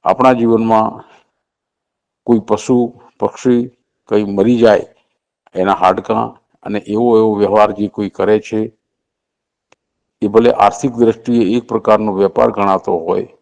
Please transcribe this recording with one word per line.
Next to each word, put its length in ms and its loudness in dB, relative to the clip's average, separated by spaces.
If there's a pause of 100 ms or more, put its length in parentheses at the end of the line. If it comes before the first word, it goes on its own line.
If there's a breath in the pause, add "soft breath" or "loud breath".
આપણા 300 2
જીવનમાં 680 0 (1200 soft breath)
કોઈ 140 2
પશુ, 640 -2 (180)
પક્ષી 500 -2 (380)
કંઈ 160 -2
મરી 340 0
જાય, 280 4 (720)
એના 180 0
હાડકાં 640 -2 (260)
અને 160 -8
એવો 380 0
એવો 180 2
વ્યવહાર 360 2
જે 160 -6
કોઈ 220 -6
કરે 300 0
છે, 340 -6 (1500)
એ 60 -2
ભલે 240 4
આર્થિક 400 0
દ્રષ્ટિએ 680 0
એક 60 -4
પ્રકારનો 500 -2
વેપાર 380 0
ગણાતો 460 -2
હોય 300 -4 (140)